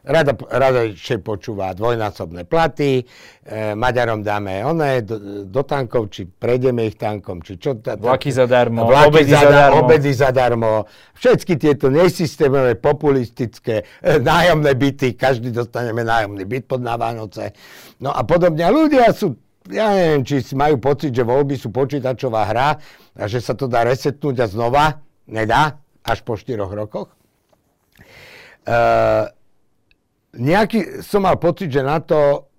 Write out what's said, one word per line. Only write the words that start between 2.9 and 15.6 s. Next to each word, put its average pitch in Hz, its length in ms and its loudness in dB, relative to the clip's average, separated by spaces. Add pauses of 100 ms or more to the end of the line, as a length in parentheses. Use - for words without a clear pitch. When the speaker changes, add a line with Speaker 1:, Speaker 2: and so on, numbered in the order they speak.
Speaker 1:
e, - 0 - (720)
Maďarom 117 480 -2
dáme 101 400 -4
oné 139 400 -2
do, 101 400 -10
do 95 160 -4
tankov, 127 480 -4
či 98 160 -14
prejdeme 120 640 -2
ich - 80 -8
tankom, 101 480 -10
či 95 160 -16
čo 135 160 -4
ta-, 110 240 -10
ta- 110 80 -2
Speaker 2:
Vlaky 131 240 0
zadarmo, 120 560 2
Speaker 1:
vlaky 147 240 8
Speaker 2:
obedy 147 240 6
Speaker 1:
zadar-, 143 160 8
Speaker 2:
zadarmo. 143 320 8
Speaker 1:
obedy 143 320 4
zadarmo. 120 560 2 (480)
Všetky 214 400 0
tieto 139 320 2
nesystémové, 143 880 2
populistické, 131 1040 -2 (160)
e, 170 240 2
nájomné 156 480 2
byty, 135 480 -2
každý 127 320 -2
dostaneme 120 480 -6